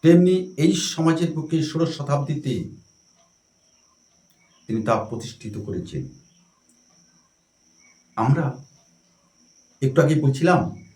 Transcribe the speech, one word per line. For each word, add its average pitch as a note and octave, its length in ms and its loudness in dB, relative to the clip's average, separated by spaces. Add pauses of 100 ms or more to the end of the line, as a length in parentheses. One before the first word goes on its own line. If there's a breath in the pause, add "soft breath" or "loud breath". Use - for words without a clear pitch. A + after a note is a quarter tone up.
তেমনি F3+ 320 8 (220)
এই D#3+ 160 4
সমাজের D#3+ 600 0
বুকে D3+ 300 -2
ষোড়শ D#3+ 360 -2
শতাব্দীতে C#3+ 560 -4 (2000)
তিনি A2 160 -4
তা A2 220 0
প্রতিষ্ঠিত - 540 -12
করেছেন। G2+ 500 -8 (2000)
আমরা C#3 300 2 (1400)
একটু C#3 200 2
আগে D3+ 120 2
বলছিলাম D#3+ 460 2 (340)